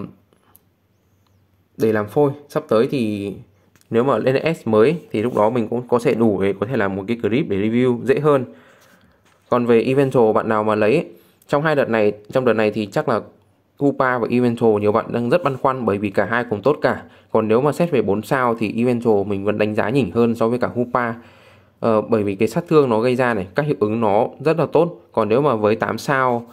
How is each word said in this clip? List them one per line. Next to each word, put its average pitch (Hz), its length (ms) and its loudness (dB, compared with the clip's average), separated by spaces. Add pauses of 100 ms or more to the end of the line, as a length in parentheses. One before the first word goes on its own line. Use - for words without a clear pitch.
(1800)
để 110 160 0
làm 107 140 -2
phôi, 147 240 0 (180)
sắp 156 200 -6
tới 117 220 2
thì 104 440 -4 (560)
nếu 120 140 2
mà 127 140 2
lên 135 360 0
S - 120 -12
mới 117 300 4 (140)
thì 107 120 -2
lúc 127 140 -2
đó 110 140 2
mình 120 180 -2
cũng 120 200 -6
có 120 100 2
thể 123 160 0
đủ 107 280 2
để 98 180 0
có 101 60 -4
thể 131 100 -4
làm 98 200 -2
một 98 120 -8
cái 117 140 -2
clip 113 260 -2
để 98 80 -2
review 117 480 0
dễ 123 160 0
hơn. 143 240 2 (1040)
Còn 120 180 0
về 117 160 6
Eventual, 131 500 2
bạn 107 160 0
nào 107 160 0
mà 107 100 0
lấy 107 340 0 (400)
trong 147 140 0
hai 156 140 0
đợt 120 120 0
này, 107 240 2 (200)
trong 131 120 0
đợt 123 80 4
này 107 180 2
thì 104 160 -4
chắc 147 220 -4
là 107 120 0 (580)
Hupa 131 400 0
và 110 120 -2
Eventual 117 500 2
nhiều 104 120 2
bạn 110 200 0
đang 120 180 -2
rất 175 140 0
băn 139 120 -2
khoăn, 131 300 -2
bởi 101 120 0
vì 104 120 -4
cả 104 140 0
hai 117 260 -2
cùng 101 120 -4
tốt 147 200 0
cả. 123 200 0 (300)
Còn 110 160 0
nếu 110 120 4
mà 147 120 0
xét 170 180 -2
về 123 120 0
bốn 101 200 -2
sao 127 360 0
thì 104 180 -4
Eventual 117 500 0
mình 98 180 -4
vẫn 104 140 -2
đánh 107 160 0
giá 104 160 -2
nhỉnh 123 200 0
hơn 117 240 2
so 113 140 0
với 120 100 -2
cả 123 80 -2
Hupa. 123 460 -4 (680)
Ờ, 110 200 2
bởi 110 220 0
vì 98 120 -2
cái 110 140 0
sát 170 200 -4
thương 147 200 4
nó 110 120 2
gây 123 160 0
ra 120 180 0
này, 92 200 -4
các 147 120 -2
hiệu 147 140 -2
ứng 107 200 0
nó 107 280 2 (120)
rất 156 180 0
là 139 140 0
tốt. 170 280 0 (120)
Còn 110 160 0
nếu 123 140 2
mà 139 120 2
với 107 220 2
tám 104 220 -4
sao 127 540 -2